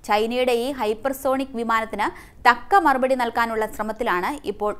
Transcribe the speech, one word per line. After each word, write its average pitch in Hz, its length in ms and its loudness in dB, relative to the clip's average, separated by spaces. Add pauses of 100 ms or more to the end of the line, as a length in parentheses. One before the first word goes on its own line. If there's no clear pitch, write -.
ചൈനയുടെ 233 460 2 (100)
ഈ 269 40 -2 (120)
ഹൈപ്പർസോണിക് 269 800 -2
വിമാനത്തിന് 220 460 -2 (400)
തക്ക 240 380 4
മറുപടി 262 380 4
നൽകാനുള്ള 233 420 0 (100)
ശ്രമത്തിലാണ് 214 560 -2 (220)
ഇപ്പോൾ 208 260 -2